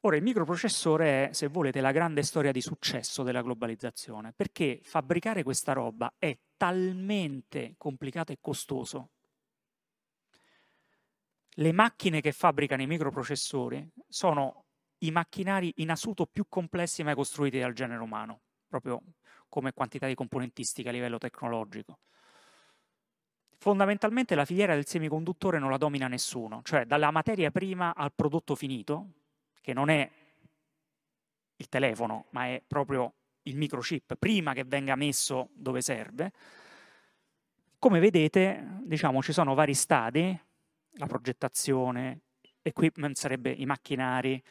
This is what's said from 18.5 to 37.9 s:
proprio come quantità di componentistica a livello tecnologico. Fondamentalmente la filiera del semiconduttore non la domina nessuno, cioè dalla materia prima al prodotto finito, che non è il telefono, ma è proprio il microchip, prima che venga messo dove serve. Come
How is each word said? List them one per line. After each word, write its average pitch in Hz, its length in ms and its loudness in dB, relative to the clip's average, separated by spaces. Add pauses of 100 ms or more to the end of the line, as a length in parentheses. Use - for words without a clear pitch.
proprio 123 340 -6 (480)
come 135 240 -4
quantità 131 320 -4
di 135 80 0
componentistica 123 760 -6
a 120 40 -4
livello 120 240 -4
tecnologico. 110 800 -8 (1600)
Fondamentalmente 202 800 2
la 143 100 4
filiera 180 300 2
del 143 100 0
semiconduttore 160 720 -2
non 135 140 0
la 131 60 0
domina 143 300 0
nessuno, 120 540 -6
cioè 135 240 2
dalla 147 240 4
materia 160 400 2
prima 180 460 -2
al 143 180 -4
prodotto 156 400 0
finito, 143 600 -4 (520)
che 131 80 -4
non 139 160 2
è 147 220 4 (1400)
il - 140 -16
telefono, 113 600 0
ma 127 140 -4
è 127 220 -6
proprio 139 480 -2 (280)
il 139 140 -6
microchip, 143 580 -4
prima 185 380 2
che 127 100 -4
venga 139 300 0
messo 135 600 0
dove 127 280 -2
serve. 123 500 -6 (1500)
Come 202 200 8